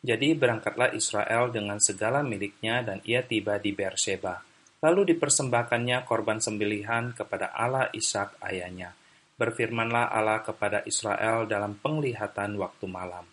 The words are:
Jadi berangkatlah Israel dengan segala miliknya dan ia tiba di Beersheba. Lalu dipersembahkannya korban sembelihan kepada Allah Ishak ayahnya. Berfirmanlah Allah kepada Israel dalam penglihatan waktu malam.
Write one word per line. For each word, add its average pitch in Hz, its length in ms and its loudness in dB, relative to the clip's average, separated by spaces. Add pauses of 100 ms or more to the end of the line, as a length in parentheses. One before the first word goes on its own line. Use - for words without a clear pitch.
Jadi 139 320 2
berangkatlah 120 560 2
Israel 113 560 0
dengan 104 320 -2
segala 110 400 2
miliknya 110 640 -2
dan 98 160 -6
ia 123 240 0
tiba 104 320 0
di 101 160 0
Beersheba. 95 640 -2 (480)
Lalu 180 240 6
dipersembahkannya 123 960 2
korban 110 320 0
sembelihan 107 720 -2
kepada 98 400 -4
Allah 127 400 0
Ishak - 480 -4
ayahnya. 90 560 -8 (400)
Berfirmanlah 117 800 0
Allah 107 320 2
kepada 104 400 -2
Israel 110 640 0
dalam 104 240 -2
penglihatan 110 800 -2
waktu 95 320 -6
malam. 90 460 -10